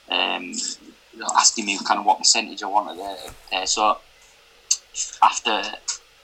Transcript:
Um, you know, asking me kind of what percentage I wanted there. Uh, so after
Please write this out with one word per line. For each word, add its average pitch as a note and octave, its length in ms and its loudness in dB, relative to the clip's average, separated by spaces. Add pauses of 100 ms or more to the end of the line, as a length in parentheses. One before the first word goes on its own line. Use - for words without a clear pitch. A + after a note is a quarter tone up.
Um, F2+ 440 -2 (600)
you - 80 -20
know, - 140 -8
asking - 300 4
me G3 200 0
kind G#2 140 2
of - 60 -4
what - 120 4
percentage G#2+ 440 0
I G#2 60 -6
wanted F#2+ 320 -2
there. G2 180 -8 (360)
Uh, F#2 120 -2
so G#2+ 320 2 (1300)
after G#2 400 2 (600)